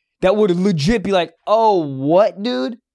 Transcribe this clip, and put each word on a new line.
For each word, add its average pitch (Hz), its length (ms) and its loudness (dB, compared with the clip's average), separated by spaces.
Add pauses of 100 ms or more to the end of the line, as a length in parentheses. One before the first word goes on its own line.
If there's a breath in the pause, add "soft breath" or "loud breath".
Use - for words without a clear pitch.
(220)
that 190 140 2
would 208 160 2
legit 185 520 0
be 196 80 -4
like, 175 220 -2 (140)
"Oh, 214 400 2
what, 170 560 0
dude? 247 340 -4 (180)